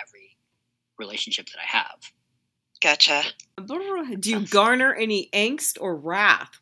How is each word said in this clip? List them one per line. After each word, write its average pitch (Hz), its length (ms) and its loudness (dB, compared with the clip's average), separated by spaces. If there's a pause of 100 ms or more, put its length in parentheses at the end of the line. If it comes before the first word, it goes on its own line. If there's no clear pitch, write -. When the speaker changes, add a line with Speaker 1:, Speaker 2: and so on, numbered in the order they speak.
Speaker 1:
every - 300 -20 (640)
relationship 104 480 -8
that - 140 -20
I 85 60 -10
have. - 460 -6 (680)
Speaker 2:
Gotcha. 151 400 4 (420)
Speaker 3:
Do 285 640 -6
you 220 100 0
Speaker 2:
Sounds 202 120 -6
Speaker 3:
garner 240 420 4
any 214 400 -2
angst 226 480 0
or 185 140 -4
wrath 170 680 2